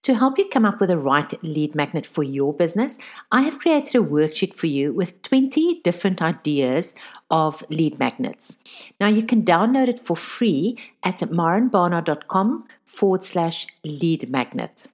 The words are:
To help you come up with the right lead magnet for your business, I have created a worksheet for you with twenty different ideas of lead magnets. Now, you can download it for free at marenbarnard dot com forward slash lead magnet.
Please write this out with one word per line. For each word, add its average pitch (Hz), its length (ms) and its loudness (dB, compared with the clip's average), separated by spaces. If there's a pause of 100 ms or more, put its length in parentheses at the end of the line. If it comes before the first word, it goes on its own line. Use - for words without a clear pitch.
To 262 120 2
help 254 240 2
you 392 100 0
come 233 160 2
up 202 140 2
with 190 120 2
the 170 80 2
right 139 340 2 (100)
lead 151 320 -2
magnet 147 320 -2
for - 160 -4
your 139 300 -2
business, 180 460 -2 (340)
I 262 100 4
have 302 160 -2
created 294 360 2
a 226 100 6
worksheet 156 500 0
for - 120 -4
you 139 260 0
with 175 300 -4
twenty 311 580 2
different 180 420 -2
ideas 151 720 -2 (360)
of 156 380 0
lead 156 300 0
magnets. - 600 -6 (420)
Now, 202 80 4
you 214 140 4
can 226 200 2
download 226 460 4
it 240 100 -2
for - 180 -4
free 208 600 0 (240)
at 185 160 -2
marenbarnard 175 840 2
dot 151 240 -4
com 202 380 0 (180)
forward 190 400 0
slash 165 420 -4 (180)
lead 151 460 -2
magnet. - 640 -6